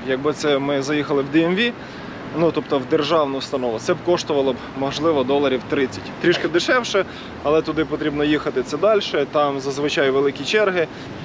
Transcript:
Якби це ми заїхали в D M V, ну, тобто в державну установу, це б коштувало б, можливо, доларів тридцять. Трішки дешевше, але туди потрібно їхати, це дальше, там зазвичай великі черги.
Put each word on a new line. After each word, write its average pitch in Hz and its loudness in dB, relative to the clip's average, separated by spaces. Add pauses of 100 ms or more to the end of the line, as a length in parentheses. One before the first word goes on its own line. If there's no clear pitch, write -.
Якби 135 0
це 147 2
ми 139 0
заїхали 143 0
в 139 0
D 165 4
M 185 0
V, 240 2 (680)
ну, 160 2
тобто 147 0
в 127 -4
державну 143 2
установу, 123 -2
це 175 0
б - -2
коштувало 147 2
б, 123 -6 (220)
можливо, 139 0
доларів 135 2
тридцять. 143 -2 (160)
Трішки 170 2
дешевше, 196 2 (380)
але 156 4
туди 156 -2
потрібно 147 -2
їхати, 143 0
це 139 -6
дальше, 190 2
там 143 2
зазвичай 139 0
великі 135 2
черги. 190 2 (380)